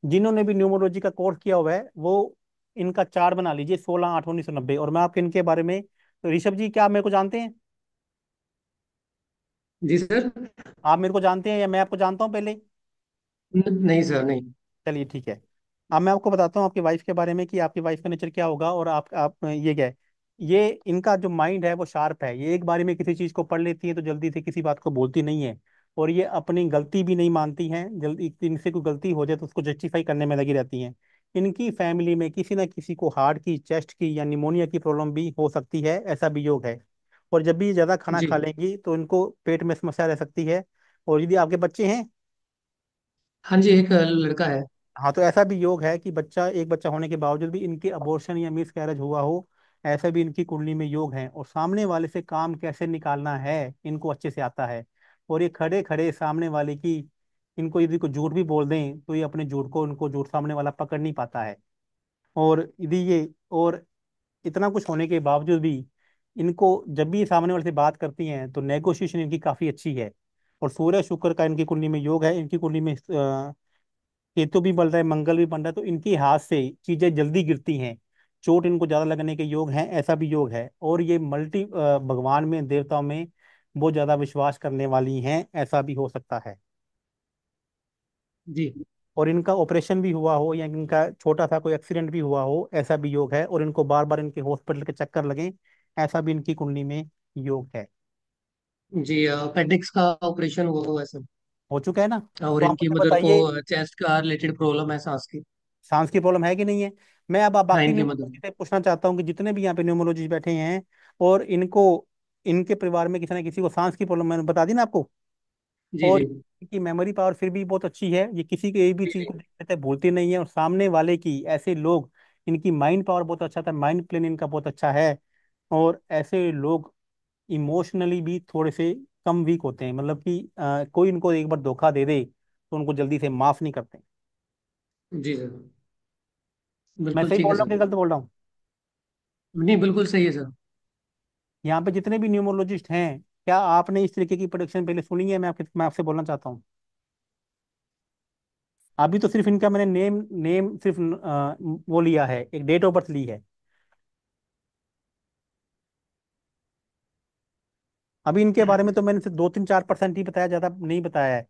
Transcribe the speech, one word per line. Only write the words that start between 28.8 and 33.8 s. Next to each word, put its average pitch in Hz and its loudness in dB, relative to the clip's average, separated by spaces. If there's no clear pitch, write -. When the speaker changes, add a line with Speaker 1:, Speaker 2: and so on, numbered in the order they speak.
Speaker 1:
गलती 151 -2
हो 151 0
जाए 156 -2
तो 156 -10
उसको 165 -6
जस्टिफाई 151 -4
करने 147 -2
में 147 0
लगी 139 0
रहती 131 -2
हैं। 123 -10
इनकी 196 -2
फैमिली 170 0
में 165 -2
किसी 185 -4
ना 190 0
किसी - -10
को 160 -2
हार्ट 147 2
की, 160 -4
चेस्ट 156 -4